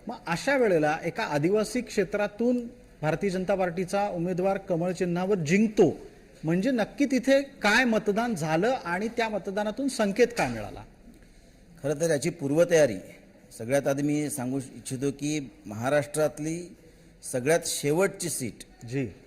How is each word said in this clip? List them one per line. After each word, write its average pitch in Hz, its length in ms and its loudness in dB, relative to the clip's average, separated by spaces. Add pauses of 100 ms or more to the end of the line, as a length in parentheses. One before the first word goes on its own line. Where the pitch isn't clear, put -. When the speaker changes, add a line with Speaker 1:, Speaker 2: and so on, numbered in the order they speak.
Speaker 1:
मग 233 80 -8 (120)
अशा 175 300 0
वेळेला 165 460 4
एका 170 200 -4
आदिवासी 202 580 0
क्षेत्रातून 226 880 -2 (340)
भारतीय 165 280 0
जनता 185 260 0
पार्टीचा 190 540 -2
उमेदवार 180 480 0
कमळ 180 340 -2
चिन्हावर 180 440 0
जिंकतो, 190 640 4 (460)
म्हणजे 185 280 2
नक्की 247 340 0
तिथे 269 360 4
काय 240 420 2
मतदान 220 520 2
झालं 160 340 2
आणि 202 380 -2
त्या 226 220 -2
मतदानातून 208 580 -4
संकेत 226 400 2 (100)
काय 151 120 0
मिळाला? 104 340 -8 (1000)
Speaker 2:
खरं 147 180 -2
तर 165 80 2
याची 151 200 2
पूर्वतयारी 147 680 4 (600)
सगळ्यात 127 300 0
आधी 139 160 0
मी 147 260 0
सांगू 127 280 -4
इच्छितो 131 540 -6
की 147 400 -6 (140)
महाराष्ट्रातली 147 1080 -2 (560)
सगळ्यात 139 340 2
शेवटची 175 640 0
सीट - 560 -10
Speaker 1:
जी. 123 220 -4 (200)